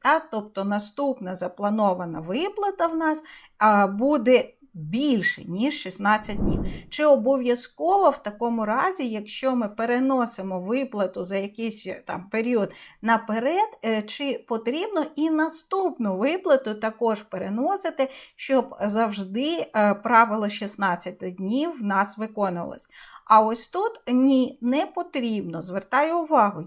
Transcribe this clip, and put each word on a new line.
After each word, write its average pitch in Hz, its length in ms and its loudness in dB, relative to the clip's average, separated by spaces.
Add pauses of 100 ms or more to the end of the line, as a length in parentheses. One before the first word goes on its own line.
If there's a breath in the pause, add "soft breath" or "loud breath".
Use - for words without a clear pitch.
Та? 302 180 4
Тобто 214 440 -8
наступна 208 680 -4
запланована 185 880 0
виплата 381 680 -2
в 330 100 -2
нас, 311 260 0 (360 loud breath)
а, 208 280 6
буде 240 680 4 (220)
більше, 196 720 -2
ніж 214 300 -2
шістнадцять 202 640 -2
днів. - 220 0 (300 loud breath)
Чи 302 140 -2
обов'язково 277 1040 4
в - 120 -8
такому 220 420 -2
разі, 269 440 -2
якщо 220 480 -4
ми 226 120 0
переносимо 240 920 -2
виплату 202 640 -2
за 185 120 -4
якийсь, 208 500 -6
е, 185 200 -10
там, 180 220 -10
період 226 460 0 (280 loud breath)
наперед, 226 680 0 (160)
е, 220 180 0
чи 262 460 -6
потрібно 294 560 -2 (120)
і 311 140 0
наступну 311 840 -2
виплату 269 580 0
також 220 480 -2
переносити, 269 840 -4 (280 loud breath)
щоб 262 440 0
завжди, 214 840 -2 (100)
е, 208 180 4
правило 220 540 4
шістнадцяти 185 840 -4
днів 247 500 -2
в - 20 -6
нас 202 360 0
виконувалось? 202 680 -4 (400 loud breath)
А 220 140 8
ось 220 280 -2
тут 427 380 -4
ні, 254 540 4
не 262 260 0
потрібно. 214 760 -6
Звертаю 262 560 -2
увагу, 233 480 2